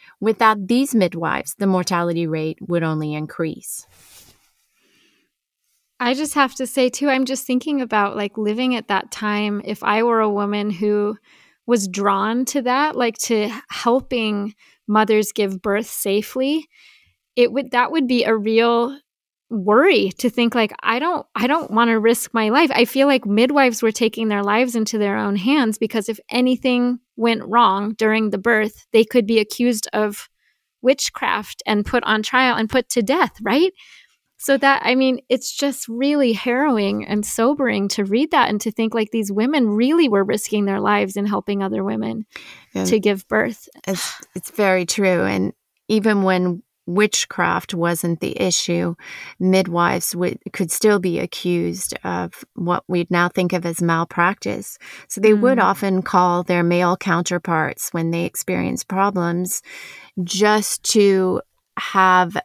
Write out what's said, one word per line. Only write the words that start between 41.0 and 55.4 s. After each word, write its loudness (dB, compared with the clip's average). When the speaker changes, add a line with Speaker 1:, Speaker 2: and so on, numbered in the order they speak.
Speaker 2:
in -2
helping -2
other -4
women -4
Speaker 1:
And -2
Speaker 2:
to 4
give -2
birth. -2
Speaker 1:
it's, -6
it's -12
very 2
true. 0
And -2
even 2
when 0
witchcraft -2
wasn't -2
the -6
issue, -2
midwives 0
would, -4
could -4
still 2
be -2
accused -4
of -8
what -2
we'd -2
now 2
think -2
of -2
as -6
malpractice. -2
So -10
they 6
would 4